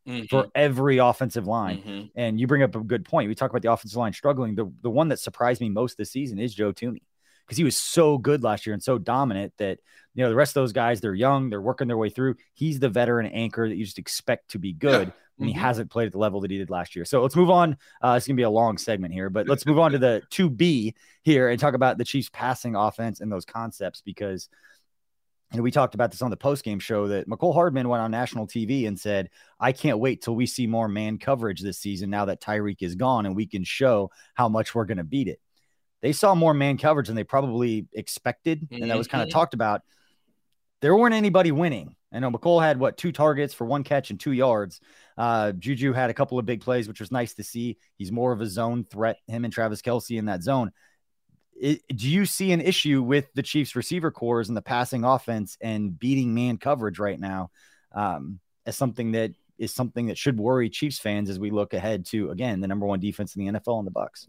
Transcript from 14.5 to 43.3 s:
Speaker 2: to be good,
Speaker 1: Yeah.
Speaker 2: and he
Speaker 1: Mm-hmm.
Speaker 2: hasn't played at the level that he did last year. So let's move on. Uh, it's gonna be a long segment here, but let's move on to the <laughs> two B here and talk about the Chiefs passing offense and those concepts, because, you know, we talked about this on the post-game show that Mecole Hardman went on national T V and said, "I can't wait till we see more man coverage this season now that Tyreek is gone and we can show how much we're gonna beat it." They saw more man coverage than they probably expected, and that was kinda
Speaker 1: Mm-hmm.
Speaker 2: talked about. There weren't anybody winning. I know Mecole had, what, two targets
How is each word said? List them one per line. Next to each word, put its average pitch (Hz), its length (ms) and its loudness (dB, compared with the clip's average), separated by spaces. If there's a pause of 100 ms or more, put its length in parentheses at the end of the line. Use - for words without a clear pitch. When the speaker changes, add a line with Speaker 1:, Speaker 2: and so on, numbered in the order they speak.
Speaker 2:
to 110 60 -8
be 92 140 -6
good, 101 360 2
Speaker 1:
Yeah. 90 40 -10 (280)
Speaker 2:
and 139 80 -2
he 110 60 -2
Speaker 1:
Mm-hmm. 165 60 -4
Speaker 2:
hasn't 117 300 0
played 117 160 0
at 95 60 -6
the 95 60 -8
level 101 240 0
that 95 80 -4
he 98 80 -4
did 95 120 -6
last 87 260 -6
year. 85 80 -6
So 127 180 2
let's 135 140 0
move 175 140 6
on. 175 260 6 (260)
Uh, 123 140 4
it's 123 100 0
gonna 135 100 0
be 123 60 4
a 113 80 4
long 110 280 4
segment 95 360 -4
here, 95 160 -4
but 104 180 -2
let's 139 180 2
move 151 120 4
on 160 140 6
to 139 60 2
the 120 280 4
<laughs> - 40 -20
two 180 200 2
B 123 440 2 (280)
here 131 260 6
and 117 120 0
talk 147 140 4
about 127 240 4
the 117 60 -2
Chiefs 131 280 -2
passing 123 420 -4
offense 107 460 0
and 107 100 -6
those 95 140 -4
concepts, 110 560 -10
because, 95 480 -8 (1040)
you 113 60 -4
know, 120 40 0
we 120 80 2
talked 135 240 2
about 107 160 0
this - 120 -12
on 123 80 -2
the 92 60 -4
post-game 135 420 -2
show 104 300 -2
that 101 200 -4
Mecole 160 260 0
Hardman 135 340 2
went 120 140 0
on 113 80 -2
national 113 360 -4
T 113 200 -4
V 127 200 -2
and 98 120 -4
said, 98 320 -2 (280)
"I 127 140 2
can't 131 260 0
wait 123 240 0
till 117 140 -4
we 120 100 0
see 123 200 -4
more 113 220 0
man 107 300 -4
coverage 113 420 -2
this 92 180 -6
season 101 320 -6
now 101 160 0
that 95 140 -4
Tyreek 104 420 -4
is 87 120 -4
gone 113 320 0
and 95 100 -4
we 104 100 -2
can 95 180 -6
show 110 460 2 (240)
how 120 140 2
much 110 260 -2
we're 117 100 0
gonna 92 200 -4
beat 110 240 -2
it." - 120 -8 (640)
They 139 100 2
saw 196 220 4
more 165 200 6
man 139 240 2
coverage 147 300 2
than 113 80 -4
they 104 80 -2
probably 120 680 0
expected, 151 800 -4
and 120 200 -6
that 113 80 2
was 117 100 -2
kinda 123 180 -2
Speaker 1:
Mm-hmm. - 60 -6
Speaker 2:
talked 165 220 2
about. 107 280 0 (1000)
There 160 160 6
weren't 233 180 6
anybody 190 380 4
winning. 135 420 -2 (180)
I 117 80 -6
know 131 100 0
Mecole 170 320 4
had, 151 180 4
what, 131 160 2
two 170 160 -4
targets 147 400 2